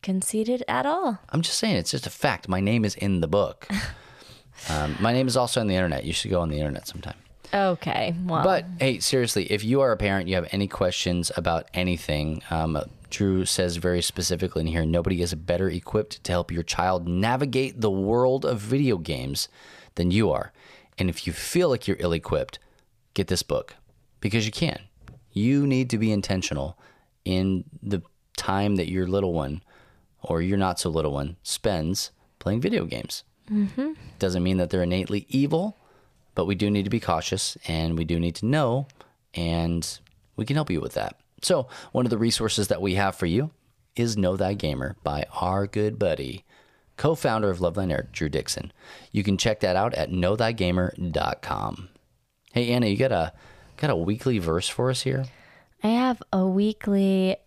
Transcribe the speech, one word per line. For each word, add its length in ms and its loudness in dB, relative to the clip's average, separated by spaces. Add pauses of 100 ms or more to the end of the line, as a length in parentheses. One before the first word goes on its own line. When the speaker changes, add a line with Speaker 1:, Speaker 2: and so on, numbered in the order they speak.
Speaker 1:
conceited 640 -2
at 200 0
all. 320 -2 (100)
Speaker 2:
I'm 140 0
just 160 -2
saying, 160 2
it's 160 -2
just 160 -4
a 40 -8
fact. 360 0
My 120 0
name 260 2
is 100 -2
in 260 2
the 60 0
book. 440 0
Speaker 1:
<laughs> 60 -4 (920)
Speaker 2:
Um, 320 0
my 100 2
name 160 2
is 80 0
also 240 2
on 80 0
the 80 2
internet. 300 0
You 80 -4
should 180 -2
go 80 4
on 80 0
the 100 -2
internet 300 -4
sometime. 300 -12 (360)
Speaker 1:
Okay, 720 0
well. 180 0
Speaker 2:
But, 240 4 (140)
hey, 200 2
seriously, 520 2
if 140 0
you 160 4
are 100 6
a 60 2
parent, 320 2
you 60 2
have 160 0
any 180 0
questions 680 0
about 380 0
anything, 760 0
um, 320 0 (280)
Drew 360 2
says 300 0
very 260 2
specifically 600 -2
in 60 0
here, 180 2
Nobody 360 2
is 140 0
better 340 0
equipped 540 -2
to 80 -4
help 220 0
your 100 -2
child 420 0
navigate 760 0
the 100 2
world 540 2
of 160 0
video 360 2
games 520 -4 (460)
than 140 2
you 220 4
are. 220 -4 (440)
And 120 0
if 180 -6
you 60 -4
feel 340 0
like 180 0
you're 140 0
ill-equipped, 580 -2 (560)
get 140 -2
this 160 0
book, 320 -4 (460)
because 240 0
you 80 -4
can. 260 -2 (540)
You 340 2
need 220 2
to 80 0
be 160 2
intentional 680 -2 (460)
in 400 0 (180)
the 180 -2 (360)
time 400 0
that 120 0
your 160 0
little 280 0
one 280 -2 (600)
or 180 0
your 160 2
not 220 0
so 100 0
little 220 0
one 320 -4
spends 680 -2 (280)
playing 220 -2
video 240 0
games. 400 -10 (260)
Speaker 1:
Mm-hmm. 400 -2 (260)
Speaker 2:
Doesn't 240 0
mean 160 2
that 140 0
they're 100 0
innately 480 -2
evil, 480 0 (560)
but 120 0
we 100 0
do 160 2
need 140 2
to 40 -2
be 100 0
cautious 560 -2 (120)
and 280 0
we 80 0
do 160 0
need 180 0
to 100 -2
know, 400 0 (480)
and 640 -2 (360)
we 100 -4
can 100 -2
help 160 0
you 100 0
with 120 -6
that. 260 -6 (240)
So 240 2 (240)
one 160 2
of 20 2
the 80 0
resources 520 2
that 120 0
we 140 2
have 200 2
for 120 -2
you 240 2 (440)
is 220 0
Know 180 2
Thy 200 0
Gamer 480 -4
by 280 -2
our 360 -2
good 320 -2
buddy, 440 -2 (540)
co-founder 540 0
of 100 -2
Love 140 0
Thy 100 -2
Nerd, 260 -2
Drew 180 -2
Dixon. 440 -4 (380)
You 120 0
can 140 2
check 220 0
that 160 2
out 180 2
at 180 -2
know 240 2
thy 160 2
gamer 440 0 (160)
dot 320 -2
com. 460 -6 (640)
Hey, 200 2
Anna, 160 4
you 100 2
got 140 2
a, 200 2 (460)
got 140 0
a 40 2
weekly 440 0
verse 280 0
for 220 0
us 140 -2
here? 220 -2 (580)
Speaker 1:
I 60 2
have 340 0 (100)
a 140 4
weekly 1000 2